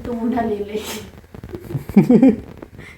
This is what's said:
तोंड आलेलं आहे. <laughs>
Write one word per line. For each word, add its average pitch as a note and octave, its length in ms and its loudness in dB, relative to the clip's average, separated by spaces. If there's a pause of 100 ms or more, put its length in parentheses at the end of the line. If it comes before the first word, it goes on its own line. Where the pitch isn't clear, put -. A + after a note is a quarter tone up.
तोंड A#3 280 -4
आलेलं G#3 380 -4
आहे. G#3+ 440 -10 (800)
<laughs> A3+ 600 4 (420)